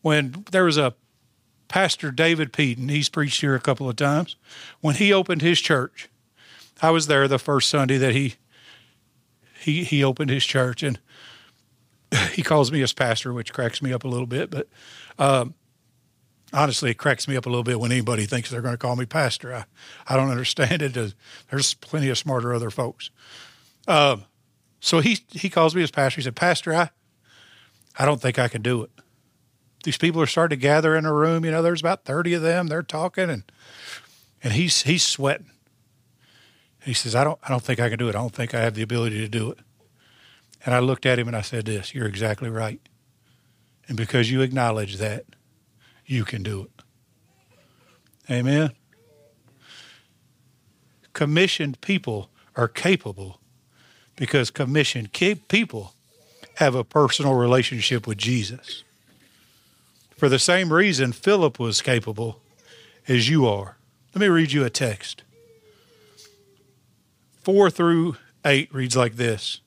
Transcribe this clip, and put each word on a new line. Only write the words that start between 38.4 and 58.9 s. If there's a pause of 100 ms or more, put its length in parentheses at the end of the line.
I
have
the
ability
to
do
it." (1080)
And
I
looked
at
him
and
I
said
this,
"You're
exactly
right. (1040)
And
because
you
acknowledge
that, (840)
you
can
do (1600)
it."
Amen. (2500)
Commissioned
people (260)
are
capable (760)
because
commissioned
ki-,
people (600)
have
a
personal
relationship
with
Jesus. (1300)